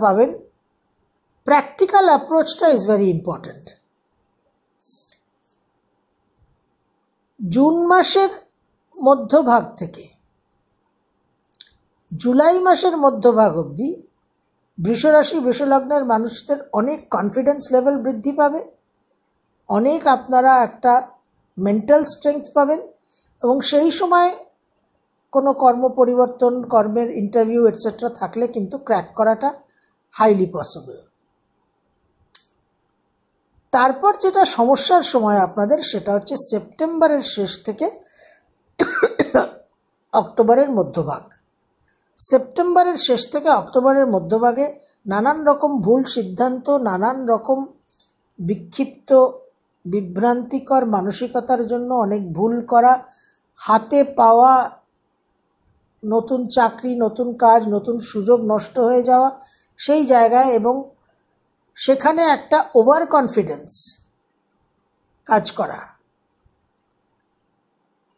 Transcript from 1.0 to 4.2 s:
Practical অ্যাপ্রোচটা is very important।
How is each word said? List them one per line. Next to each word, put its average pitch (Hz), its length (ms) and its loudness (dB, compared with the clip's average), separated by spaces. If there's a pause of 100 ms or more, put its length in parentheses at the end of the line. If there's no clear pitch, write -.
Practical 370 640 2
অ্যাপ্রোচটা 311 540 0 (100)
is 190 160 -2
very 202 240 2
important। - 500 -12 (3750)